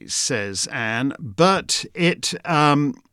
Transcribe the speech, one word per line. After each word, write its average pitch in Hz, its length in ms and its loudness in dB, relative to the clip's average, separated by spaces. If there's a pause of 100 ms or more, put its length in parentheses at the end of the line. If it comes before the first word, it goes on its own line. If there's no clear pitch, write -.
says 101 640 -4
Anne, 120 480 -2
but 160 720 0
it, - 400 0 (120)
um, 147 480 4 (200)